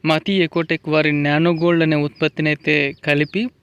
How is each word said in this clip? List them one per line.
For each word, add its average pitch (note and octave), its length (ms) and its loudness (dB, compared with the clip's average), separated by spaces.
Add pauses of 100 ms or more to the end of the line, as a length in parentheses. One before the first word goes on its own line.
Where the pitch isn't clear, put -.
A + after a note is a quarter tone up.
(100)
మతి D#3+ 240 0 (100)
ఎకోటెక్ D#3+ 500 -4
వారి D3+ 180 2 (120)
నానోగోల్డ్ E3 600 2
అనే D#3 100 2 (100)
ఉత్పత్తిని D#3 460 -2
అయితే D3+ 240 -2 (320)
కలిపి D3+ 340 0 (200)